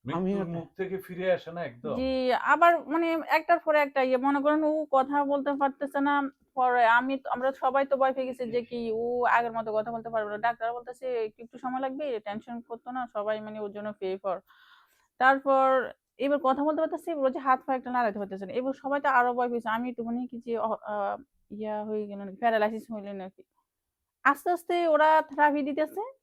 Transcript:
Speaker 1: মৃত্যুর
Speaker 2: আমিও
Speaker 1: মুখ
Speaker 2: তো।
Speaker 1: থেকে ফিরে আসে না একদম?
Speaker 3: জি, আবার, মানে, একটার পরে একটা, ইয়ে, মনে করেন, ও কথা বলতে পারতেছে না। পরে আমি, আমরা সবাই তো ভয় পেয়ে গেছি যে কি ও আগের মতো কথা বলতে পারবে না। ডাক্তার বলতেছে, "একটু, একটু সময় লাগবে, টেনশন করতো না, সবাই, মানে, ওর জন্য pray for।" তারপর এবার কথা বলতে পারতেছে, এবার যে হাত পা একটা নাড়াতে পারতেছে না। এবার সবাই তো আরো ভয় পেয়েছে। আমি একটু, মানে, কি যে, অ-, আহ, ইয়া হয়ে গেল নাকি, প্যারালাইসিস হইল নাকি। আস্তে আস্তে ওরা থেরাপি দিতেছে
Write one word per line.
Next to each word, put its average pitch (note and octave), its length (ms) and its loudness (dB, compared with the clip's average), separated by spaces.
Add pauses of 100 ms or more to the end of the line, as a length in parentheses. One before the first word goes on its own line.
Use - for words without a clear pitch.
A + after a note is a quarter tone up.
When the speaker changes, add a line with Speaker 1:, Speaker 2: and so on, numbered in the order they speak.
Speaker 1:
মৃত্যুর C#3+ 140 -6
Speaker 2:
আমিও F#3+ 260 -2
Speaker 1:
মুখ E3+ 220 -8
Speaker 2:
তো। - 100 -20
Speaker 1:
থেকে F#3+ 220 -6
ফিরে F#3 340 -8
আসে - 200 -4
না F3 120 -10
একদম? B2 300 -8
Speaker 3:
জি, C4 160 -2 (340)
আবার, D#4+ 280 6 (160)
মানে, E4 200 0 (200)
একটার D#4+ 300 2
পরে D4+ 200 2
একটা, C#4 240 2
ইয়ে, B3+ 140 2
মনে C#4 240 2
করেন, D4+ 240 4
ও D4+ 260 0
কথা C4+ 340 2
বলতে C#4+ 300 0
পারতেছে C#4 460 -2
না। C#4+ 140 2 (400)
পরে B3 320 2
আমি, B3+ 280 4 (160)
আমরা B3+ 220 0
সবাই C4+ 340 0
তো C#4 100 0
ভয় C4 160 2
পেয়ে C4 140 -4
গেছি B3+ 240 -8
যে A#3+ 120 0
কি A#3+ 180 -8 (120)
ও A3+ 100 -2 (220)
আগের A#3 280 2
মতো A3 200 -6
কথা G#3+ 200 -2
বলতে A3+ 180 -8
পারবে G#3+ 200 -2
না। G#3 80 -6
ডাক্তার A3+ 340 -2
বলতেছে, A#3+ 340 -12 (160)
"একটু, G#3+ 200 -8
একটু A#3 160 -20
সময় B3+ 220 -6
লাগবে, C4+ 240 -6 (160)
টেনশন A3 400 -10
করতো A#3 300 -14
না, B3+ 120 -6 (100)
সবাই, G#3+ 280 -2
মানে, G#3+ 200 -12
ওর G#3 120 -6
জন্য G#3 180 -8
pray F#3+ 280 -4
for।" F#3 180 -4 (840)
তারপর C4+ 460 4 (520)
এবার C#4 200 0
কথা C4+ 260 2
বলতে D#4 160 0
পারতেছে, D#4+ 300 -4
এবার C4+ 220 0
যে D4+ 60 -6
হাত C4 240 2
পা C#4 120 -4
একটা B3 160 -6
নাড়াতে A#3 280 0
পারতেছে G3 280 -8
না। F#3 60 -12
এবার C4 220 -2
সবাই C#4 260 -4
তো C#4+ 80 0
আরো B3 260 4
ভয় B3 140 0
পেয়েছে। A#3 200 -4
আমি A#3 200 -2
একটু, A#3+ 160 -8
মানে, A#3 220 -4
কি B3 120 -14
যে, A#3 200 -6
অ-, A3 260 -2
আহ, G#3 320 -4 (340)
ইয়া G#3+ 340 -6
হয়ে G#3+ 220 -4
গেল G3+ 120 -12
নাকি, G3 180 -12
প্যারালাইসিস A3 540 0
হইল G#3 220 -10
নাকি। F#3+ 300 -14 (840)
আস্তে C#4 260 2
আস্তে F4 240 0 (140)
ওরা D4+ 200 6 (140)
থেরাপি D4 400 2
দিতেছে D4+ 400 -2 (200)